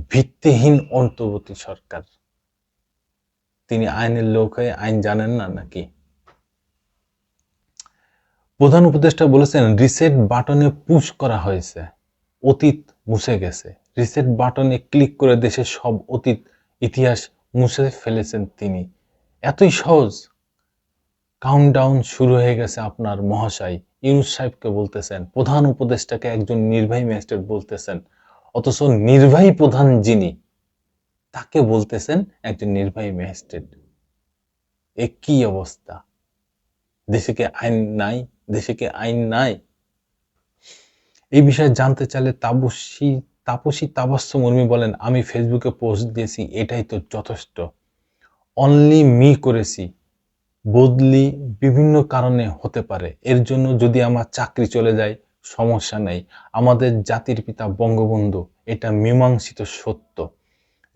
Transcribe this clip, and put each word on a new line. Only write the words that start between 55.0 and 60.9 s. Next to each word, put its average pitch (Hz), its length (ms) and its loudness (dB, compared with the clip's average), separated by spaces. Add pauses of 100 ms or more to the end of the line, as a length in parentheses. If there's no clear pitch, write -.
সমস্যা 113 560 -4
নেই। 90 260 -6 (280)
আমাদের 120 500 2
জাতির 113 380 -4
পিতা 110 260 -12
বঙ্গবন্ধু, 107 800 -2 (180)
এটা 113 260 -6
মীমাংসিত 117 720 0
সত্য। - 680 -12 (680)